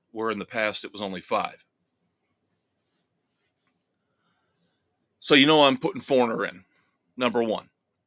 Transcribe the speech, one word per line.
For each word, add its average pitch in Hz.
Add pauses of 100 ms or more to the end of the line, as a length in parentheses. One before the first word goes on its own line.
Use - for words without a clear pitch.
(100)
where 110
in 104
the 92
past 107
it -
was 107
only 95
five. - (3500)
So -
you 135
know 151
I'm 135
putting 131
Foreigner 113
in, 90 (520)
number 120
one. 101 (380)